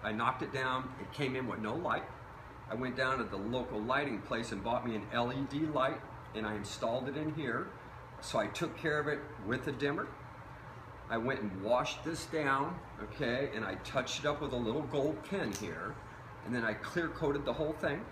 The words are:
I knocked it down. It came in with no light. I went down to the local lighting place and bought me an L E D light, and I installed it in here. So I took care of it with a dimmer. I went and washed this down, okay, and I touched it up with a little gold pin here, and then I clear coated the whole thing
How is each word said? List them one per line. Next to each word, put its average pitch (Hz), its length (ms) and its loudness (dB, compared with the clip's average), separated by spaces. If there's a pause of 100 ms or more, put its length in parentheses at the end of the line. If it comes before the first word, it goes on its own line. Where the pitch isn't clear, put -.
I 107 80 0
knocked 117 320 2
it - 100 -4
down. 131 480 0
It - 100 -8
came 131 240 0
in 131 120 0
with 98 120 -2
no 110 140 0
light. 156 300 2 (640)
I 104 60 -2
went 127 200 0
down 131 220 4
to 120 60 2
the 98 140 -2
local 113 440 0
lighting 123 400 2
place 113 300 0
and 98 120 -4
bought 117 220 2
me 117 100 0
an 101 160 -2
L 120 220 4
E 135 160 0
D 143 120 0
light, 147 380 4 (360)
and 110 100 0
I 107 80 0
installed 117 540 0
it 143 100 -2
in 156 160 0
here. 143 360 0 (520)
So - 160 0
I 107 100 4
took - 300 -2
care 151 220 2
of 143 80 2
it 143 120 2 (280)
with 120 200 0
a 147 40 0
dimmer. 143 360 2 (1040)
I 113 80 2
went 120 240 2
and 95 220 -2
washed 123 400 4
this 160 220 -2
down, 151 520 4 (240)
okay, 131 540 0
and 110 80 0
I 95 120 -2
touched - 440 0
it 147 60 -2
up 147 160 2
with 135 100 0
a 123 60 2
little 120 240 2
gold 143 420 2
pin 160 300 0
here, 92 420 -4 (500)
and 120 80 -2
then 117 120 2
I 107 80 2
clear 165 340 0
coated 143 380 2
the 120 80 2
whole 151 200 0
thing 160 380 0